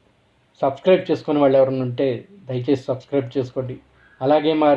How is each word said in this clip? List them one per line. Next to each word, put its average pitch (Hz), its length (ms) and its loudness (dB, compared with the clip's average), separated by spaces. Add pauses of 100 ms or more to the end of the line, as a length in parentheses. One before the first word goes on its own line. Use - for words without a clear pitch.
(600)
సబ్స్క్రైబ్ 180 480 2
చేసుకునే 147 340 -2
వాళ్ళు 135 160 4
ఎవరైనా 131 280 0
ఉంటే 131 200 -4 (400)
దయచేసి 127 420 -4
సబ్స్క్రైబ్ 127 460 -4
చేసుకోండి. 127 400 -6 (460)
అలాగే 151 300 2 (100)
మా 151 160 4